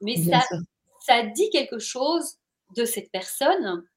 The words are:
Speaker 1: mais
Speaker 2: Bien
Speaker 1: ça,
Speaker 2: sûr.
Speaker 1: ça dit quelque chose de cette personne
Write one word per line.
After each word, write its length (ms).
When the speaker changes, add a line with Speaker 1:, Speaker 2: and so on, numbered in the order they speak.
Speaker 1:
mais 140
Speaker 2:
Bien 240
Speaker 1:
ça, 80
Speaker 2:
sûr. 100
Speaker 1:
ça 220
dit 260
quelque 300
chose 580
de 80
cette 260
personne 760